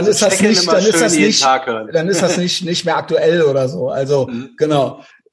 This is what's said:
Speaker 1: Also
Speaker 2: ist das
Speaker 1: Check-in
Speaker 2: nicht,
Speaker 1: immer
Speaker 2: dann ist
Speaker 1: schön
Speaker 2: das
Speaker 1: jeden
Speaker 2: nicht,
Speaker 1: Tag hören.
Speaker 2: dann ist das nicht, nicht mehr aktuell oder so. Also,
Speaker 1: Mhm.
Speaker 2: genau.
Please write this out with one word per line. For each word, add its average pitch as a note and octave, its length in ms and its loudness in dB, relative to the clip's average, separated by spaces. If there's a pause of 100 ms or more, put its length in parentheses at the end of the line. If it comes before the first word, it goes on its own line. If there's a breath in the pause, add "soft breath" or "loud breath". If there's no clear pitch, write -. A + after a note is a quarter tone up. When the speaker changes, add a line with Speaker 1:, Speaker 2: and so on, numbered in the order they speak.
Speaker 1:
Also G#3+ 60 4
Speaker 2:
ist - 100 0
das G3 120 4
Speaker 1:
Check-in G#3 160 2
Speaker 2:
nicht, G3+ 120 2
Speaker 1:
immer F3 120 0
Speaker 2:
dann F#3 80 2
ist A3 100 2
Speaker 1:
schön E3 80 2
Speaker 2:
das D#3+ 140 2
Speaker 1:
jeden D3+ 120 2
Speaker 2:
nicht, - 160 0
Speaker 1:
Tag C3 240 2
hören. A2 260 -6
Speaker 2:
dann E3 160 0
ist G3 140 0
das F3+ 160 2
nicht, F3+ 260 -4
nicht E3+ 220 -4
mehr D#3+ 100 0
aktuell D#3+ 460 0
oder C3+ 260 2
so. C3+ 220 -6
Also, C3+ 380 -2
Speaker 1:
Mhm. B2+ 280 -10
Speaker 2:
genau. C#3+ 460 0 (300 loud breath)